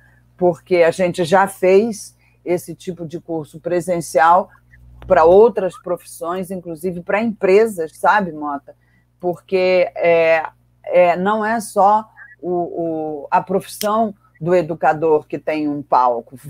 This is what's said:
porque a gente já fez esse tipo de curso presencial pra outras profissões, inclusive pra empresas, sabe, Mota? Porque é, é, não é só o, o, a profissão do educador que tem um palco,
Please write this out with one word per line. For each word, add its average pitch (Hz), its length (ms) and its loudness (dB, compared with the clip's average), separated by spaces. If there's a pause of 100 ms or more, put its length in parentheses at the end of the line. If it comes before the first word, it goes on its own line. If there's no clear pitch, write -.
(360)
porque 180 420 0
a 170 120 4
gente 180 340 -2
já 185 220 2
fez 196 720 0 (280)
esse 170 300 -6
tipo 170 320 -12
de 160 140 -14
curso 160 400 -12
presencial 170 880 0 (580)
pra 170 180 2
outras 190 560 4
profissões, 175 720 -10
inclusive 175 520 -10
pra 202 180 -4
empresas, 196 760 0
sabe, 185 360 0
Mota? 147 420 -10 (460)
Porque 185 760 0
é, 165 500 2 (400)
é, 175 320 2
não 208 280 -2
é 226 160 -2
só 208 480 0 (320)
o, 175 120 -8
o, 160 800 -6
a 180 100 0
profissão 202 760 -4 (260)
do 170 140 0
educador 160 720 0
que 156 120 -10
tem 151 300 -4
um 147 140 -6
palco, 123 680 0